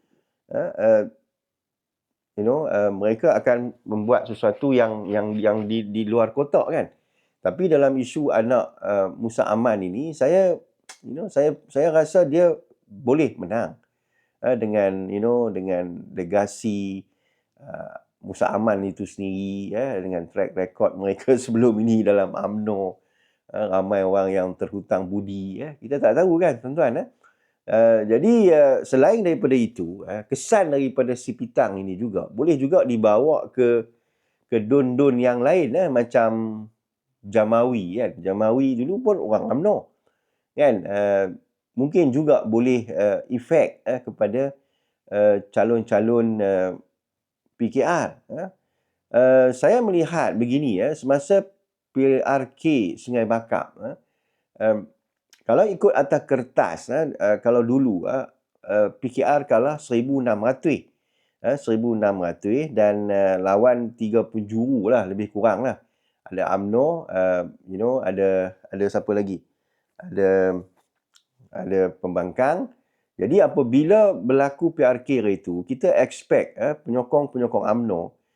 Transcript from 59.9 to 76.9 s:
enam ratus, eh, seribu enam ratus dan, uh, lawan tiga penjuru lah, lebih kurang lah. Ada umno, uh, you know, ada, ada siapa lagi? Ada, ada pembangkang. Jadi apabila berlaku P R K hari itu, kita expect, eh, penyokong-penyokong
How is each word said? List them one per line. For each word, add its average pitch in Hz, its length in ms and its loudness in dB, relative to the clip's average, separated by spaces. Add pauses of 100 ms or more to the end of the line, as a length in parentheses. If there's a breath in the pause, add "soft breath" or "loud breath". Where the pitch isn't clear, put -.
enam 110 240 0
ratus, 131 400 -2 (560)
eh, 123 160 -2
seribu 113 400 -2
enam 101 240 0
ratus 104 560 -2
dan, 104 320 2
uh, 98 320 2
lawan 113 560 2
tiga 110 320 0
penjuru 110 640 -2
lah, 107 160 0
lebih 98 240 -6
kurang 107 320 0
lah. 120 160 -6 (480)
Ada 92 320 -4
umno, 131 480 -2
uh, 92 400 0 (220)
you 95 100 -8
know, 123 240 -2
ada, 95 480 0 (160)
ada 98 160 -4
siapa 101 320 -2
lagi? 98 240 -4 (560)
Ada, 95 640 0 (960)
ada 95 320 -2
pembangkang. 92 800 -4 (480)
Jadi 143 240 2
apabila 151 720 4
berlaku 139 640 0
P 143 80 2
R 123 160 2
K 123 240 0
hari 98 160 0
itu, 87 240 -6
kita 151 320 -2
expect, - 600 0
eh, 139 260 -2
penyokong-penyokong 123 800 -2